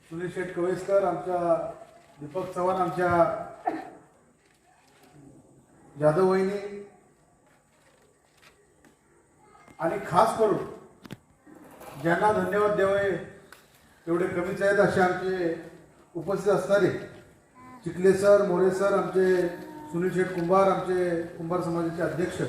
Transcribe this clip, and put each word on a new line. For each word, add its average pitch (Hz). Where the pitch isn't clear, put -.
सुनील 170
शेठ 185
कवेसकर, 185
आमच्या 180
दीपक 147
चव्हाण, 185
आमच्या 175
जाधव 165
वहिनी 190
आणि 170
खास -
करून 208
ज्यांना 185
धन्यवाद 190
द्यावे 196
तेवढे 175
कमीच 185
आहेत, 202
असे 190
आमचे 180
उपस्थित 180
असणारे 185
चिखले 180
सर, 202
मोरे 180
सर, 196
आमचे 180
सुनील 175
शेठ 180
कुंभार, 185
आमचे 180
कुंभार 170
समाजाचे 165
अध्यक्ष 160